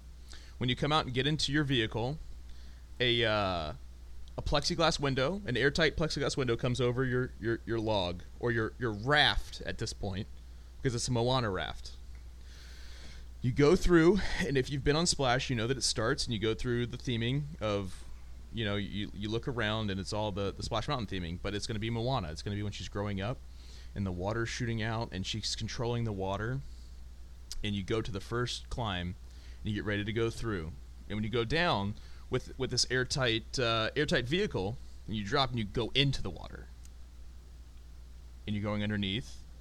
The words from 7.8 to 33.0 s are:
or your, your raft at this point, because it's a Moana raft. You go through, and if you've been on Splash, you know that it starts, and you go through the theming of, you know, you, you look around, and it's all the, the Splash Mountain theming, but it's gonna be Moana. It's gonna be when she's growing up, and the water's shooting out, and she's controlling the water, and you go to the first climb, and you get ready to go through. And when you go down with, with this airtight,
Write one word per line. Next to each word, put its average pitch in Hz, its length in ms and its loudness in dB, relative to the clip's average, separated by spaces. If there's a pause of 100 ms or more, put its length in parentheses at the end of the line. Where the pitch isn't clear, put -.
or 120 120 2
your, 110 280 2
your 120 140 0
raft 123 720 4
at - 120 -4
this - 160 -4
point, 98 340 -2 (540)
because 117 140 0
it's 117 120 -2
a 123 40 0
Moana 120 380 4
raft. 85 420 -4 (1500)
You 127 80 4
go 143 240 10
through, 180 440 8 (280)
and 139 100 2
if 127 140 2
you've 139 140 -2
been 143 100 6
on 170 100 4
Splash, 131 440 2
you 131 60 2
know 113 120 2
that 131 100 2
it 110 60 -2
starts, 120 420 2
and 120 80 0
you 104 60 0
go 110 140 4
through 120 340 0
the 120 100 -6
theming 123 460 0 (180)
of, 101 320 0 (600)
you 113 100 0
know, 104 140 2
you, 101 360 -2
you 104 160 -4
look 113 200 -2
around, 110 420 0
and 95 80 0
it's 95 140 -4
all 107 180 0
the, 98 240 0
the 98 80 -6
Splash 107 240 0
Mountain 127 200 -2
theming, 87 360 -4
but 101 100 -2
it's 101 140 -4
gonna 110 120 -2
be 113 100 -2
Moana. 117 420 0
It's 80 100 -8
gonna 104 140 -4
be 101 80 -2
when 104 80 -2
she's - 160 -6
growing 101 340 -2
up, 117 160 -2 (580)
and 101 100 0
the 92 80 0
water's 110 340 -2
shooting 113 340 -2
out, 113 300 -2
and 92 140 -4
she's - 320 -4
controlling 117 480 -2
the 107 80 0
water, 101 480 0 (1040)
and 104 100 2
you 98 80 0
go 110 180 2
to 110 100 -4
the 98 100 -2
first - 480 -2
climb, 90 460 -2 (480)
and 107 60 -2
you 107 60 0
get 92 100 -2
ready 104 200 0
to 110 80 -4
go 113 160 2
through. 95 420 -2 (380)
And 101 80 -2
when 110 80 0
you 107 40 -2
go 117 140 2
down 120 520 2 (340)
with, - 280 -2
with 127 140 0
this 120 180 2
airtight, 127 680 2